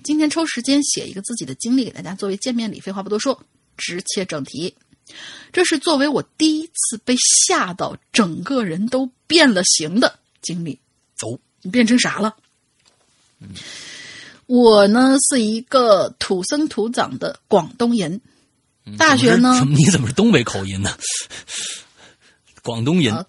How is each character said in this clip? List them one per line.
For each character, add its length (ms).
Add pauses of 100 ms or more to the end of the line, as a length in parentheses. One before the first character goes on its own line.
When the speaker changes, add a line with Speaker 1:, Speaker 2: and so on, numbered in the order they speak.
Speaker 1:
今 140
天 100
抽 160
时 160
间 220
写 240
一 60
个 100
自 140
己 100
的 80
经 200
历 100
给 60
大 120
家 120
作 140
为 80
见 180
面 160
礼， 100
废 120
话 100
不 60
多 100
说， 220 (380)
直 300
切 160
正 200
题。 300 (760)
这 120
是 140
作 180
为 100
我 140 (160)
第 220
一 80
次 380
被 120
吓 560
到 240 (160)
整 300
个 220
人 240
都 200 (180)
变 280
了 100
形 340
的 200 (240)
经 220
历。 140 (440)
Speaker 2:
哦。 160 (240)
Speaker 1:
你 80
变 160
成 120
啥 200
了？ 160 (1040)
Speaker 2:
嗯。 80 (1000)
Speaker 1:
我 420
呢， 280 (120)
是 120
一 220
个 460 (100)
土 240
生 260
土 200
长 300
的 200 (100)
广 300
东 160
人。 260 (640)
Speaker 2:
嗯， 120
Speaker 1:
大 200
学 200
呢？ 220
Speaker 2:
怎 80
么 100
是， 0
怎 0
么， 0
你 160
怎 80
么 80
是 40
东 200
北 100
口 220
音 180
呢？ 80 (920)
<laughs> 800
广 220
东 160
人， 140
Speaker 1:
啊。 140